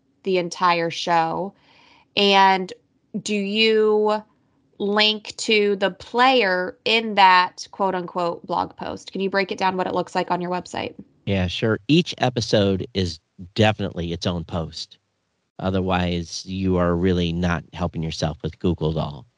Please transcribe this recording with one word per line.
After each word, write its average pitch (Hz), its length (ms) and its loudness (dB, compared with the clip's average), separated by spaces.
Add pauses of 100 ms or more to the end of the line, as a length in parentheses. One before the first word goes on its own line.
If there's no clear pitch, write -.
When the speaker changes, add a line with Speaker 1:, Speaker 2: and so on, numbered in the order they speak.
(240)
Speaker 1:
the 185 160 0
entire 175 500 0
show? 165 640 -2 (640)
And 196 560 4 (480)
do 214 140 -4
you 214 880 2 (540)
link 214 600 0
to 208 380 2
the 196 160 0
player 208 920 0
in 220 320 0
that 185 560 4
quote 190 220 -2
unquote 175 540 -4
blog 180 280 -4
post? - 360 -12
Can 185 100 -6
you 190 80 -2
break 196 220 -2
it 214 60 -8
down 185 200 0
what 180 100 -2
it - 60 -4
looks 180 220 -4
like 180 160 -2
on 180 100 -2
your 175 100 -6
website? - 440 -8 (300)
Speaker 2:
Yeah, 95 220 0
sure. 110 400 0
Each 165 300 2
episode 110 760 0
is 90 260 -4 (340)
definitely 92 580 0
its 82 140 -6
own 87 180 -4
post. 80 540 -10 (600)
Otherwise, 90 840 -2
you 92 320 0
are 87 180 2
really 87 360 2
not 87 320 -2 (100)
helping 85 280 -6
yourself 80 400 -6
with - 180 -8
Google 80 320 -2
at 80 60 -6
all. 73 280 -8 (120)